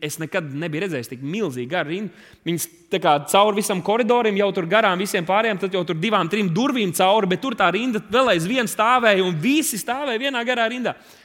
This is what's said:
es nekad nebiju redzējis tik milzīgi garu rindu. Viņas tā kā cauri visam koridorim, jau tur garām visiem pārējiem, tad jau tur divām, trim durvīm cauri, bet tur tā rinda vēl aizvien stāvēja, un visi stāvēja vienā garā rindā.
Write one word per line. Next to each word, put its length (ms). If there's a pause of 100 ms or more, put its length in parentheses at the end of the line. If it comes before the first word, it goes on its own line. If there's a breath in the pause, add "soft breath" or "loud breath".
es 160
nekad 300 (100)
nebiju 300
redzējis 240
tik 100
milzīgi 480
garu 240
rindu. 300 (240 loud breath)
Viņas 180 (240)
tā 140
kā 100 (160)
cauri 300
visam 260
koridorim, 560
jau 60 (100)
tur 140
garām 260
visiem 300
pārējiem, 340
tad 160
jau 80
tur 160
divām, 320
trim 160
durvīm 480
cauri, 320
bet 160
tur 140
tā 160
rinda 340
vēl 240
aizvien 320
stāvēja, 560
un 160
visi 400
stāvēja 480
vienā 220
garā 260
rindā. 220 (300 soft breath)